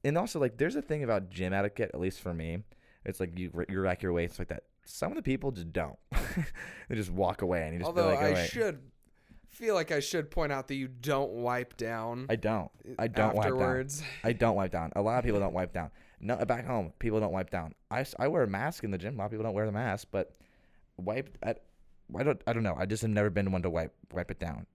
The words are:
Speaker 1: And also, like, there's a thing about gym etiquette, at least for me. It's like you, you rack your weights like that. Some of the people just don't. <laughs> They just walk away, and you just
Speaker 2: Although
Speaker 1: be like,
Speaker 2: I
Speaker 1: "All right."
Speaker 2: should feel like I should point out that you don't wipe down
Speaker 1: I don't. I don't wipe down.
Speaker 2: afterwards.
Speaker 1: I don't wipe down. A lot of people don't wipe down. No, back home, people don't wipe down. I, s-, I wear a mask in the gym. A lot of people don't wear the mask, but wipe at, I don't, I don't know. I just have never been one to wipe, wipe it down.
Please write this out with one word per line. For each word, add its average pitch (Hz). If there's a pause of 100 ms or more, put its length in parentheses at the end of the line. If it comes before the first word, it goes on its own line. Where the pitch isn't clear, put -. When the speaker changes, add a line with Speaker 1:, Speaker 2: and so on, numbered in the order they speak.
Speaker 1:
And 143
also, 208
like, 117
there's 151
a -
thing 151
about 101
gym 92
etiquette, 101
at -
least 92
for 90
me. 82 (460)
It's 98
like 87
you, 90 (160)
you 95
rack 92
your 90
weights 85
like 92
that. - (220)
Some -
of 285
the 311
people 196
just 87
don't. - (140)
<laughs> - (680)
They -
just 101
walk 92
away, 87
and 78
you 87
just 85
Speaker 2:
Although 170
Speaker 1:
be 151
like, 143
Speaker 2:
I 151
Speaker 1:
"All -
right." 87
Speaker 2:
should 78 (720)
feel 220
like 165
I 151
should 147
point 156
out 135
that 139
you 135
don't 131
wipe 123
down 117
Speaker 1:
I 110
don't. 107 (260)
I 117
don't 107
wipe 104
down. 131
Speaker 2:
afterwards. 131 (200)
Speaker 1:
I 117
don't 113
wipe 95
down. 82
A 101
lot 113
of 120
people 107
don't 92
wipe 90
down. 82 (300)
No, 110
back 120
home, 107
people 110
don't 104
wipe 92
down. 82 (180)
I, 123
s-, -
I 131
wear 160
a 113
mask 107
in 104
the 98
gym. 101
A -
lot 101
of 107
people 107
don't 110
wear 104
the 107
mask, 107
but - (600)
wipe 107
at, - (540)
I 135
don't, 143
I 117
don't 113
know. 92
I -
just 104
have 110
never 104
been 98
one 92
to 90
wipe, 80 (200)
wipe 87
it -
down. 82